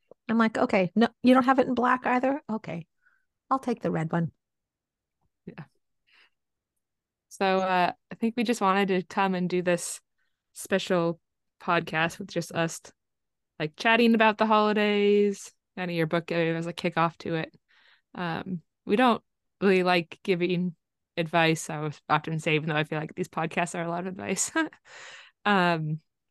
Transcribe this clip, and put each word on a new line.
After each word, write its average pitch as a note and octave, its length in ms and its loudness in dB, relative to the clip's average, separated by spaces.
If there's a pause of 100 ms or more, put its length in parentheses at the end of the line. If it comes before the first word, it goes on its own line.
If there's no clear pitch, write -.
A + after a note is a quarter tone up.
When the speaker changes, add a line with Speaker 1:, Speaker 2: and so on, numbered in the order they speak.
(280)
Speaker 1:
I'm A3+ 100 0
like, A3+ 180 2
"Okay, F#3+ 380 0
no, A#3 140 2 (160)
you B3 100 8
don't B3+ 120 4
have C4 120 4
it B3+ 80 4
in B3+ 80 -4
black B3 320 0
either? C4 420 -2
Okay, E3+ 380 -8 (640)
I'll C4+ 80 0
take B3 240 -6
the E3+ 80 0
red D#3+ 220 -2
one." E3+ 180 0 (1160)
Speaker 2:
Yeah. D3+ 180 -16 (1700)
So, - 140 -4 (160)
uh, F#3 320 2 (180)
I - 60 -14
think A3+ 200 -2
we A#3+ 80 2
just A#3 160 0
wanted G3 280 2
to F3+ 140 0
come F#3+ 320 0
and F3+ 140 -2
do F3+ 140 -2
this F3 380 -2 (520)
special F3 680 -2 (400)
podcast E3+ 580 -2
with G3 100 -12
just - 240 -6
us, E3 280 -4 (800)
like, D#3 180 -6
chatting A3+ 380 4
about A3 240 4
the A3 80 2
holidays, G#3 1080 2 (240)
kind F3+ 140 -6
of E3+ 60 -4
your E3 100 2
book, E3+ 260 -2
uh, - 20 -2
as E3 320 -2
a F3 60 -8
kickoff E3+ 460 -2
to - 180 -6
it. - 180 -8 (600)
Um, F3+ 480 -6 (220)
we G3+ 120 -2
don't B3 260 2 (380)
really F#3 240 4
like F3+ 400 0
giving F3+ 500 -2 (420)
advice. D#3+ 540 0
I D#3 100 -8
would D3+ 180 -8 (100)
often D#3 320 0
say, D#3 160 0
even D3+ 120 -2
though D3+ 80 0
I D#3 80 2
feel D#3 140 -6
like D#3 160 -8
these F3 140 -6
podcasts E3+ 500 -4
are E3+ 60 -4
a E3+ 40 -6
lot E3+ 120 -4
of F#3 60 -6
advice, F#3+ 440 -6 (480)
<laughs> - 460 -18
um, E3+ 560 0 (300)